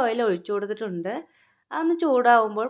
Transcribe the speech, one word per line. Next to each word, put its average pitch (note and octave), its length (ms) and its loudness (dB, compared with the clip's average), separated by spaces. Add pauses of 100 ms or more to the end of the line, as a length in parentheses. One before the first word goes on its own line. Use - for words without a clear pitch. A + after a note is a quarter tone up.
ഓയിൽ A#3 200 -2
ഒഴിച്ചു F#3 300 -2
കൊടുത്തിട്ടുണ്ട്. G3+ 640 -6 (560)
അതൊന്ന് E4 320 -2
ചൂടാവുമ്പോൾ A#3+ 680 4